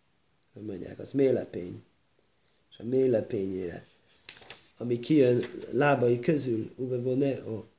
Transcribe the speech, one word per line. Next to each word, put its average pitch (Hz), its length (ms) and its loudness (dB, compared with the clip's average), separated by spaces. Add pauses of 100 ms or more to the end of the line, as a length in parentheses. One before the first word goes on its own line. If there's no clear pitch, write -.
(520)
Hogy 104 100 -18
mondják, 101 360 -10
az 110 140 -12
mélepény. 107 720 0 (880)
És - 80 -20
a - 60 -16
mélepényére, 104 1000 0 (920)
ami 120 240 -2
kijön 123 420 6 (300)
lábai 123 480 4
közül, 123 560 0
uve 127 220 -4
voneo. 127 640 -2 (140)